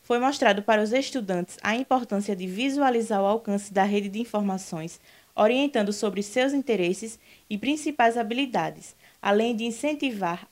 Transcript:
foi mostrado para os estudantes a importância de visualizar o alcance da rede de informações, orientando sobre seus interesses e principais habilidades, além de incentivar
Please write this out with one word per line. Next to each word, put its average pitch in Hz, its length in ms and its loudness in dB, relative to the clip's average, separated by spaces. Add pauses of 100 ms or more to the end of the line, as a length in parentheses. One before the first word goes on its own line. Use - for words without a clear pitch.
foi 240 180 0
mostrado 240 440 4
para 214 180 4
os 214 140 0
estudantes 202 680 -2
a 214 140 0
importância 220 580 -2
de 185 120 -6
visualizar 233 760 0
o 196 60 4
alcance 208 440 0
da 196 120 2
rede 202 260 2
de 196 100 -6
informações, 190 800 -4 (380)
orientando 233 560 2
sobre 202 300 -2
seus 262 320 0
interesses 214 640 -2 (320)
e 208 80 -4
principais 277 580 0
habilidades, 220 800 -4 (240)
além 220 340 2
de 220 120 -4
incentivar 226 840 -4